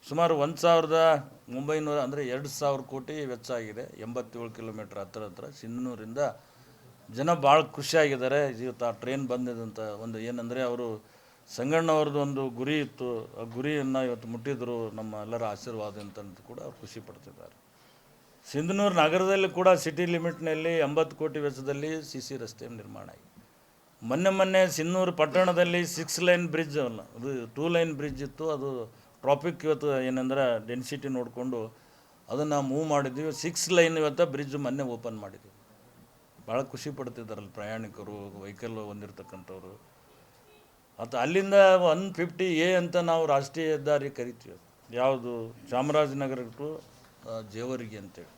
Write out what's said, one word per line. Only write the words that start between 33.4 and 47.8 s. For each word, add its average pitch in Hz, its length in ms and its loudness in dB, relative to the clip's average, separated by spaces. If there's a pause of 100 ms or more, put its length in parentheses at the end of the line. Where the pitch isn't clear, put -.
ಲೇನ್ 165 260 8
ಇವತ್ತು 156 280 4
ಬ್ರಿಡ್ಜ್ 143 300 -6
ಮೊನ್ನೆ 139 260 -2
ಓಪನ್ 117 360 -6
ಮಾಡಿದ್ವಿ. 98 320 -16 (960)
ಭಾಳ 117 160 0
ಖುಷಿ - 280 -8
ಪಡ್ತಿದ್ದಾರಲ್ಲ 117 580 -10
ಪ್ರಯಾಣಿಕರು, 104 920 -10
ವೆಹಿಕಲ್ 101 340 -10
ಹೊಂದಿರತಕ್ಕಂಥವ್ರು. 101 1040 -14 (1200)
ಮತ್ತು 117 180 -4
ಅಲ್ಲಿಂದ 190 360 2 (360)
ಒನ್ 185 240 0
ಫಿಫ್ಟಿ 175 440 -2
ಎ 180 160 4
ಅಂತ 175 220 0
ನಾವು 165 300 2
ರಾಷ್ಟ್ರೀಯ 151 460 2
ಹೆದ್ದಾರಿ 143 380 0
ಕರಿತೀವಿ. 113 480 -10 (380)
ಯಾವುದು 120 600 0 (140)
ಚಾಮರಾಜನಗರ 139 680 0
to, 135 440 -10 (460)
ಆ, 113 120 -8 (120)
ಜೇವರ್ಗಿ 117 440 -6